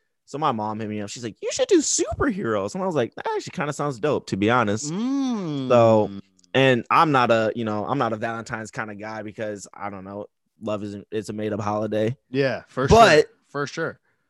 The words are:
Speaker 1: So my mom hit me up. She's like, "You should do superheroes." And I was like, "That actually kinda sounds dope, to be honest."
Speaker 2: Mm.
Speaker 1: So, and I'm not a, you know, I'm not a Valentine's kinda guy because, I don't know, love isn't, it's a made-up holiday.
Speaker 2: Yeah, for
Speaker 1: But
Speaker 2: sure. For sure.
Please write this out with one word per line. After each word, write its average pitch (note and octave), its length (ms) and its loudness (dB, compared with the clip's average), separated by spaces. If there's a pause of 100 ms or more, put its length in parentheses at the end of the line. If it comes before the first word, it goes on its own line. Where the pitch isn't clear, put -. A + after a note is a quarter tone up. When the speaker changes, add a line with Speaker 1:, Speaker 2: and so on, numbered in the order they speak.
(260)
Speaker 1:
So - 120 -12
my D3+ 140 0
mom G#2+ 300 -4
hit G#2+ 80 -6
me G#2+ 120 -6
up. G2+ 80 -8
She's A#2 140 -12
like, A2 180 -10
"You A4 120 -6
should B4+ 160 -2
do F4+ 100 6
superheroes." G3 960 -2
And F#3+ 80 -4
I - 20 -4
was F3+ 100 -4
like, B2 200 0
"That - 120 -10
actually G#4+ 240 -6
kinda D3 220 -4
sounds D3 260 -6
dope, B2+ 280 0
to G#2 100 -4
be G2+ 120 2
honest." A2+ 360 2
Speaker 2:
Mm. G3+ 840 -4
Speaker 1:
So, A2+ 420 6 (420)
and C3 360 4
I'm D#3 220 4
not B2 200 4
a, A2 240 2
you A#2 100 -4
know, G#2+ 200 -4
I'm B2+ 140 -2
not A2+ 140 -2
a A2 40 -6
Valentine's A2+ 540 -8
kinda G#2+ 240 -10
guy G#2+ 280 -10
because, G#2+ 500 -10
I G2+ 160 -10
don't G2 140 -12
know, G2+ 220 -12 (360)
love G#2+ 220 -4
isn't, G2+ 280 -12
it's G#2+ 180 -6
a A2 40 -10
made-up G#2+ 280 -4
holiday. G#2+ 560 -2 (120)
Speaker 2:
Yeah, B2+ 380 -2
for C3 200 -2
Speaker 1:
But F3 400 8
Speaker 2:
sure. - 80 -20 (140)
For C#3+ 180 -6
sure. - 320 -8 (300)